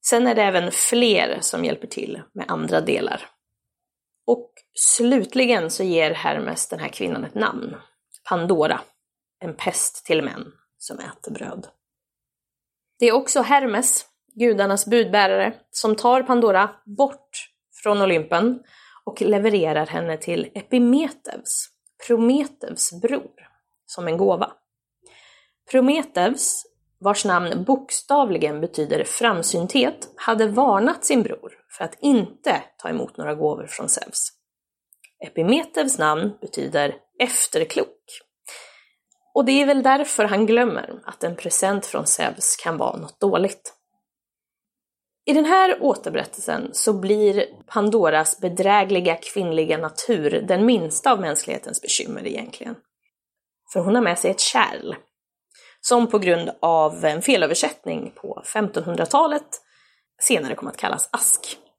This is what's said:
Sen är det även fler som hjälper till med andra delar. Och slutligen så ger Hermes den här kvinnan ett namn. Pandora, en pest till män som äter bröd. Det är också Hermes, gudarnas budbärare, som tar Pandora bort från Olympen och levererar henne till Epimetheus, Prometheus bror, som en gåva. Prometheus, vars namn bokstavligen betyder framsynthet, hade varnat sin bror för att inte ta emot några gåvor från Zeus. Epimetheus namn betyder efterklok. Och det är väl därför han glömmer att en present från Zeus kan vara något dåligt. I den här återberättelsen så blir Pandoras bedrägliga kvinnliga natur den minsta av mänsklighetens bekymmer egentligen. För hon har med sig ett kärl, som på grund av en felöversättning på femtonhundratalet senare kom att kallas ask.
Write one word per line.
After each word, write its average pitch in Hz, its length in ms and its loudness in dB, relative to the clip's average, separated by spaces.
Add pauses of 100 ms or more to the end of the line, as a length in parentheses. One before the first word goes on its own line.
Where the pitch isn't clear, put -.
Sen 247 200 2
är 240 80 2
det 220 80 4
även 180 300 0
fler 220 680 2
som - 240 -4
hjälper - 220 -4
till - 360 -10 (120)
med - 140 -10
andra 160 320 -2
delar. - 500 -4 (960)
Och 240 260 -2 (220)
slutligen 240 960 2
så 180 120 -4
ger 165 280 2
Hermes 156 580 -4
den 165 100 -10
här 151 100 -8
kvinnan - 360 -6
ett - 100 -16
namn. - 420 -4 (520)
Pandora, 165 520 0 (600)
en 170 160 -12
pest - 500 -6
till 160 160 0
män - 300 -10 (260)
som - 200 -16
äter - 340 -14
bröd. - 340 -14 (1300)
Det 240 80 4
är 226 60 6
också 269 300 2
Hermes, 254 640 2 (280)
gudarnas 202 520 2
budbärare, 202 680 2 (160)
som 214 260 0
tar 254 260 4
Pandora 226 480 4 (140)
bort - 680 -4 (320)
från 202 200 2
Olympen 185 560 2 (460)
och - 180 -6
levererar 196 640 2
henne 165 300 -6
till 170 380 -6
Epimetheus, - 1120 0 (400)
Prometheus 240 960 0
bror, - 460 -6 (380)
som 175 220 -10
en 165 80 -2
gåva. 190 360 0 (1160)
Prometheus, 262 920 2 (380)
vars 202 240 0
namn 180 400 0
bokstavligen 214 960 0
betyder 151 440 -2
framsynthet, 202 1120 -2
hade 220 300 0
varnat 233 580 2
sin 254 180 2
bror - 300 -8 (240)
för 185 80 -8
att 165 160 -12
inte 233 600 2 (160)
ta - 100 -10
emot - 280 -6
några 151 180 -6
gåvor 151 320 -2
från - 220 -10
Zeus. - 400 -4 (960)
Epimetheus 269 720 0
namn 160 420 0
betyder 143 540 -2 (240)
efterklok. - 840 -2 (1300)
Och 277 100 4
det 269 180 4
är 277 40 4
väl 269 160 4
därför 262 420 2
han 208 220 2
glömmer 226 580 0
att - 200 -12
en 170 120 -4
present 190 500 -2
från - 200 -4
Zeus - 500 -2
kan 165 200 -6
vara - 200 -4
något 156 240 -12
dåligt. 196 520 0 (1600)
I 302 40 2
den 302 120 6
här 370 380 4
återberättelsen - 880 -4
så - 200 0
blir 202 540 2 (200)
Pandoras 180 760 2
bedrägliga 185 760 2
kvinnliga 160 640 -2
natur 160 680 -2
den 196 180 4
minsta 214 460 2
av 208 80 0
mänsklighetens - 600 -6
bekymmer - 440 -6
egentligen. - 480 -10 (960)
För 190 80 0
hon 190 140 2
har 247 80 4
med 175 160 0
sig 180 120 0
ett 190 100 -2
kärl, - 540 0 (840)
som 240 300 4
på 220 80 2
grund 170 320 2 (100)
av 165 440 2
en 156 180 0
felöversättning 180 920 0
på - 280 -14
femtonhundratalet 208 1160 -2 (600)
senare 147 320 0
kom - 140 -12
att - 80 -14
kallas - 360 -2
ask. - 460 -2 (200)